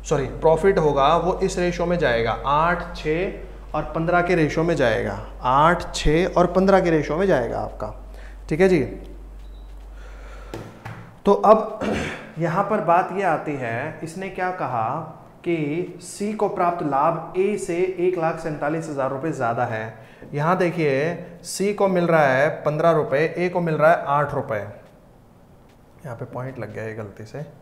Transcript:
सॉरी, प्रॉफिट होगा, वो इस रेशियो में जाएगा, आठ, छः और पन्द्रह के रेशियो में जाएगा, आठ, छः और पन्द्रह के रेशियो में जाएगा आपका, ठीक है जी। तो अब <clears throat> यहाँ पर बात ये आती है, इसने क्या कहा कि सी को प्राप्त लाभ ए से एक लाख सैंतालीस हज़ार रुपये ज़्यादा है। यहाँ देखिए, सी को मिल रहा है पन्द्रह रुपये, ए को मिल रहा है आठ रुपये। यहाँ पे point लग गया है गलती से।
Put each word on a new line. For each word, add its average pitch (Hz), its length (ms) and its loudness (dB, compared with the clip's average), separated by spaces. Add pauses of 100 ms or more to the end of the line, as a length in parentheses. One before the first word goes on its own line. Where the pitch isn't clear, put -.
सॉरी, 139 160 0 (140)
प्रॉफिट 160 380 4
होगा, 147 400 4
वो 170 220 0
इस 185 200 0
रेशियो 175 260 0
में 175 120 0
जाएगा, 117 340 2 (140)
आठ, 165 500 0
छः 165 360 -2 (420)
और 156 220 -4
पन्द्रह 175 260 2
के 180 140 2
रेशियो 160 300 2
में 170 100 2
जाएगा, 110 440 2 (240)
आठ, 160 520 4
छः 160 320 4
और 175 200 4
पन्द्रह 190 320 4
के 175 100 2
रेशियो 151 280 2
में 196 100 2
जाएगा 117 320 2
आपका, 107 340 -8 (560)
ठीक 156 120 0
है 190 80 8
जी। 170 120 4 (2500)
तो 202 80 6
अब 214 460 4 (300)
<clears throat> - 300 -12
यहाँ 170 240 0
पर 196 180 0
बात 170 360 4
ये 202 60 -2
आती 156 280 0
है, 127 520 -6
इसने 185 260 -10
क्या 185 220 -4
कहा 127 380 -4 (540)
कि 165 580 -2
सी 208 320 -6
को 208 160 0
प्राप्त 175 360 0
लाभ 151 520 0
ए 196 200 2
से 175 180 -4 (240)
एक 180 180 2
लाख 165 220 -2
सैंतालीस 156 500 -4
हज़ार 135 220 -2
रुपये 139 200 -4
ज़्यादा 123 340 0
है। 110 280 -6 (400)
यहाँ 160 240 0
देखिए, 165 580 0 (280)
सी 196 300 -2
को 202 140 2
मिल 175 200 2
रहा 160 200 6
है 135 220 4 (160)
पन्द्रह 156 260 4
रुपये, 147 340 2 (120)
ए 180 120 0
को 175 120 -2
मिल 160 140 0
रहा 151 160 6
है - 160 2
आठ 143 260 2
रुपये। 110 260 -2
यहाँ - 1600 -18
पे 123 100 -10
point 131 340 -10
लग 107 140 -10
गया 107 100 -8
है 110 120 -8
गलती 107 300 -12
से। 139 200 -12 (160)